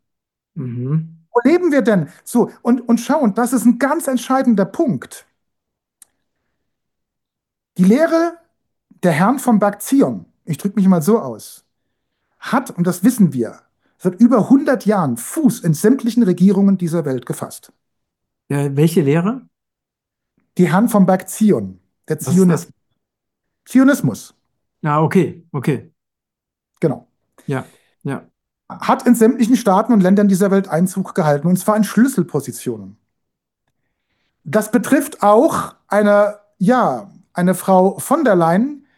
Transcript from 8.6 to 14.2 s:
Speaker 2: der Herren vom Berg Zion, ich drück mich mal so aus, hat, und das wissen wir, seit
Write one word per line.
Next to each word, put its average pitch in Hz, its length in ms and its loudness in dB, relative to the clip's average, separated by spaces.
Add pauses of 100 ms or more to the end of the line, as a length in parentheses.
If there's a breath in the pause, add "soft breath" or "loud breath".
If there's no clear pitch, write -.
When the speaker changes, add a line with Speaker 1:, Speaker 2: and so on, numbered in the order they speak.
Speaker 2:
der 175 100 2
Herren 196 260 0
vom 233 200 0
Berg 202 240 -2
Zion, 214 440 0 (180)
ich 156 140 -6
drück 196 180 -6
mich 190 120 2
mal 175 140 4
so 208 180 0
aus, 120 440 -14 (720)
hat, 240 320 -4
und 175 160 -4
das 180 180 -4
wissen 208 280 2
wir, 113 300 -6 (360)
seit 185 220 -2